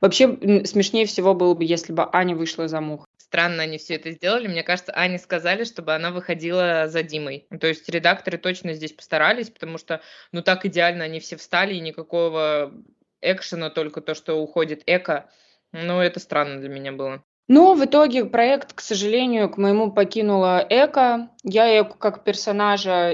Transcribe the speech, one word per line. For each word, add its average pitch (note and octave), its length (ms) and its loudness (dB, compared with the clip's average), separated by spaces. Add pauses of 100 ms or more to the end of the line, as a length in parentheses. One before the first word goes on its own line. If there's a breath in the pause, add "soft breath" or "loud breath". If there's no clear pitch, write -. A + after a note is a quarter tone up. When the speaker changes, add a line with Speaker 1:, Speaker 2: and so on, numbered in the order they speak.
Speaker 1:
Вообще, G3 240 6
м, G3+ 400 2
смешнее G3+ 420 0
всего F#3+ 280 2
было F3+ 200 2
бы, E3 100 -2
если E3 280 -2
бы D#3+ 200 -2
Аня F3+ 220 0
вышла E3 340 -6
за D#3 120 -6
Муху. D3+ 240 -10 (140)
Speaker 2:
Странно E3+ 460 -2
они D#3 140 -8
все E3 160 -10
это D#3 180 -10
сделали. G#3 360 -2
Мне E3 140 -6
кажется, F3+ 340 -4
Ане F3+ 220 -2
сказали, F3+ 460 -4
чтобы E3 300 -4
она D#3+ 160 -4
выходила E3+ 800 -2
за D#3+ 140 -4
Димой. D3 480 -10
Ну, D#3+ 80 -14
то - 100 -4
есть D#3 220 -6
редакторы E3+ 480 0
точно F3+ 360 -6
здесь D#3 180 -12
постарались, G#3 580 -2
потому E3 280 -14
что, D#3+ 220 -10 (320 loud breath)
ну, E3+ 100 -8
так F#3 220 0
идеально F3 400 0
они D#3+ 160 -8
все D#3+ 160 -14
встали, F#3+ 380 -2
и F3 60 -6
никакого D#3+ 920 -2 (480)
экшена, E3+ 500 -4
только D#3 300 -6
то, D#3 140 -8
что D#3 260 -4
уходит D3+ 460 -4
Эко. F3 420 -2 (440 soft breath)
Ну, F3 280 -4
это F3 200 -2
странно C#3+ 400 -4
для C#3 100 -10
меня C#3 220 -10
было. C3+ 300 -8 (280)
Speaker 1:
Но E4+ 240 10
в D4 80 4
итоге C4+ 440 4
проект, B3 480 0
к - 80 -14
сожалению, A3 680 0
к - 80 -8
моему G3+ 340 2
покинула G3 800 2
Эко. B3 600 2 (140)
Я A3 360 6
Эку G#3 160 -2
как - 260 -2
персонажа, G3 920 0